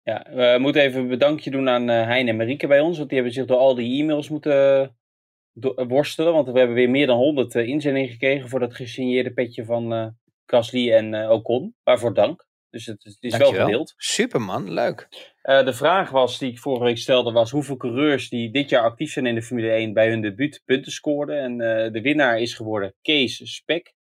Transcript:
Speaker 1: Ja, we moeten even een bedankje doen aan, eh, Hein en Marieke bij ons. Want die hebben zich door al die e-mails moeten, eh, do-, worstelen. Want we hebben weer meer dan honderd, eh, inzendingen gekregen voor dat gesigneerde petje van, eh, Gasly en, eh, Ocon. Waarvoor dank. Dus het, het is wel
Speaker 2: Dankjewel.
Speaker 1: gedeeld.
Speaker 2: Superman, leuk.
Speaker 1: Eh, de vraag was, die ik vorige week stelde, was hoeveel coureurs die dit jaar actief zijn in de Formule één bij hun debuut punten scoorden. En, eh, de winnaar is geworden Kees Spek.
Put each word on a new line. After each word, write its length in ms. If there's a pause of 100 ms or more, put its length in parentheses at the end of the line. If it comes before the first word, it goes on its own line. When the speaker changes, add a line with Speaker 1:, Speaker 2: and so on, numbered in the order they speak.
Speaker 1:
Ja, 320
we 260
moeten 220
even 200
een 60
bedankje 440
doen 180
aan, 200
eh, 180
Hein 200
en 80
Marieke 320
bij 120
ons. 180
Want 120
die 80
hebben 180
zich 100
door 120
al 180
die 260
e-mails 280
moeten, 520
eh, 60 (640)
do-, 340
worstelen. 460
Want 160
we 80
hebben 180
weer 140
meer 180
dan 100
honderd, 380
eh, 120
inzendingen 420
gekregen 400
voor 100
dat 160
gesigneerde 580
petje 320
van, 280
eh, 140 (380)
Gasly 460
en, 220
eh, 180
Ocon. 520
Waarvoor 300
dank. 340 (220)
Dus 160
het, 180
het 160
is 120
wel 80
Speaker 2:
Dankjewel. 260
Speaker 1:
gedeeld. 320
Speaker 2:
Superman, 760
leuk. 340 (340)
Speaker 1:
Eh, 240
de 80
vraag 360
was, 280
die 140
ik 80
vorige 240
week 140
stelde, 340
was 200
hoeveel 260
coureurs 520
die 220
dit 180
jaar 140
actief 280
zijn 140
in 100
de 60
Formule 300
één 220
bij 160
hun 120
debuut 440
punten 260
scoorden. 480
En, 220
eh, 300
de 100
winnaar 380
is 140
geworden 480
Kees 540
Spek. 460